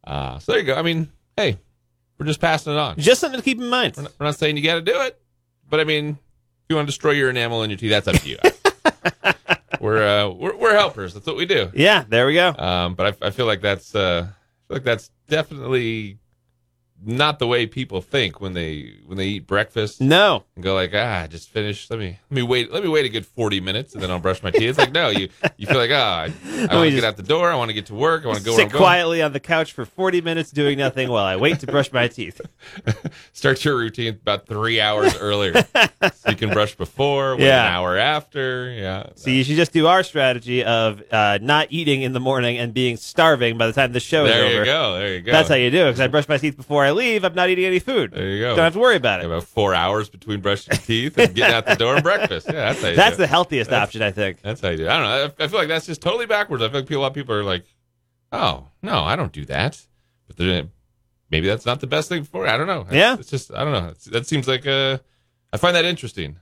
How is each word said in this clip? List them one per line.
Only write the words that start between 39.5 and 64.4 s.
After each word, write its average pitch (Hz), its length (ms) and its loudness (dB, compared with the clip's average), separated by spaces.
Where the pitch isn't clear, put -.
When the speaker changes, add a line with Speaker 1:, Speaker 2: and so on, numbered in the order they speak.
Speaker 2:
just 165 160 2
do 156 140 4
our 180 160 6
strategy 123 600 0
of, 110 380 0
uh, 104 300 2
not 147 300 2
eating 143 320 0
in 127 100 -2
the 123 80 -2
morning 123 380 0
and 120 140 -6
being 123 220 0
starving 120 640 2
by 113 100 2
the 113 60 -2
time 131 180 2
the 123 80 -2
show 151 260 0
Speaker 1:
There 117 200 4
Speaker 2:
is 120 60 2
Speaker 1:
you 113 60 0
Speaker 2:
over. 107 80 2
Speaker 1:
go. 131 340 0
There 98 160 -4
you 90 60 -8
go. 104 120 -2
Speaker 2:
That's 156 160 4
how 147 60 4
you 123 160 4
do 165 160 4
it, 131 60 4
'cause 113 60 -4
I 131 80 2
brush 143 220 0
my 147 80 2
teeth 143 180 -2
before 139 300 0
I 143 60 4
leave. 220 320 0
I'm 175 100 0
not 180 160 2
eating 185 160 2
any 185 140 2
food. 180 320 -2
Speaker 1:
There 95 180 -6
you 101 100 -4
go. 120 160 -2
Speaker 2:
Don't 165 100 4
have 165 80 2
to 196 60 -4
worry 240 160 6
about 110 260 0
it. 87 40 -6
Speaker 1:
About 85 200 -4
four 101 280 0
hours 101 360 0
between 101 320 -8
brushing 101 320 -2
your 101 80 -2
teeth 117 360 -2
and 220 160 4
getting 120 220 4
out 113 100 0
the 208 100 2
door 117 200 2
and 156 80 2
breakfast. 170 420 0
Yeah, - 80 -6
that's - 120 -4
how 95 60 0
you 85 60 0
Speaker 2:
That's 202 220 4
Speaker 1:
do 185 60 2
it. - 20 4
Speaker 2:
the - 20 -2
healthiest 156 440 0
Speaker 1:
That's, 110 120 2
Speaker 2:
option, 110 200 -4
I 104 80 0
think. 95 320 -4
Speaker 1:
that's 104 180 -8
how 98 80 -2
you 82 80 -2
do 80 80 -4
it. 85 40 -2
I 143 80 2
don't 156 100 0
know. 139 320 -2
I, 156 60 -2
I - 20 -4
feel 190 100 -4
like 160 120 0
that's 160 180 -4
just 160 160 -10
totally 226 240 -4
backwards. 208 340 -2
I 110 80 0
feel 139 120 -4
like 135 100 -10
a 143 80 -2
lot 135 80 0
of 135 80 -4
people 127 180 -6
are 104 100 0
like, 90 200 -2
"Oh, 71 360 -2
no, 190 200 -2
I 95 120 0
don't 135 160 -6
do 71 140 -12
that." 82 360 -4
But - 100 -20
they're, 87 280 -2
maybe 80 160 0
that's 110 180 -2
not 123 140 -2
the 135 80 -10
best 151 220 -4
thing 160 160 -6
for 185 200 -8
you. 139 60 0
I 131 60 2
don't 156 100 -4
know. 170 140 -4
It's, 87 120 -8
Speaker 2:
Yeah. 214 240 4
Speaker 1:
it's - 140 -14
just, 135 200 -8
I - 120 -4
don't 147 100 -2
know. 87 160 -2
It's, - 160 -20
that 120 220 -4
seems 135 200 -2